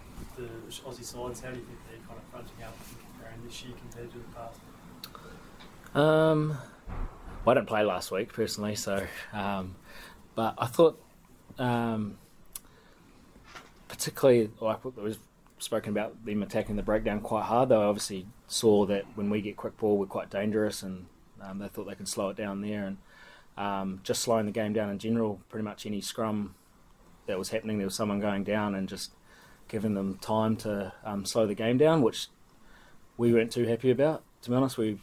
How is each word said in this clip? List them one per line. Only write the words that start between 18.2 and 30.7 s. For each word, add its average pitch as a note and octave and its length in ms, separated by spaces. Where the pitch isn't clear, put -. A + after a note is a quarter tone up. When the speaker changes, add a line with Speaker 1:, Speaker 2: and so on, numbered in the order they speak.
Speaker 2:
saw G#2 400
that G2 260
when G2+ 160
we G#2+ 100
get G2+ 160
quick - 220
ball, G#2 200
we're F#2+ 100
quite - 240
dangerous, G#2 500
and, F#2 240
um, G2 200
they G2+ 80
thought G2 200
they G2+ 80
could G2 120
slow G2+ 220
it G2 80
down G2+ 240
there, G#2 240
and, G2 120
um, G2 480
just - 200
slowing A2+ 240
the G#2 40
game G#2+ 220
down G#2+ 160
in G2+ 80
general. A2 500
Pretty A2 160
much G#2 220
any G#2 160
scrum G#2+ 540
that G2 100
was G2 120
happening, A2 280
there G2 80
was F#2+ 100
someone G#2 240
going G2+ 240
down, G#2 300
and F#2+ 160
just - 220
giving G#2+ 260
them G2 260
time A2 380
to, G2+ 360